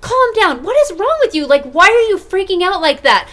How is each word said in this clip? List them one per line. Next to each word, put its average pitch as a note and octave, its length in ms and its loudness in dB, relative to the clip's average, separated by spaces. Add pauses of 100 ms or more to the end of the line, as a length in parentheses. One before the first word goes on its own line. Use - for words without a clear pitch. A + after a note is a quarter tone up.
Calm B4+ 340 0
down. E4+ 280 -2
What G4+ 220 -4
is F#4+ 140 -6
wrong B4+ 220 0
with C5 140 0
you? D4+ 120 -2
Like, C#4+ 260 2
why E4 140 4
are A4+ 220 4
you G4+ 100 0
freaking F#4+ 440 -4
out F#4 180 -2
like D4+ 220 -2
that? A3 300 0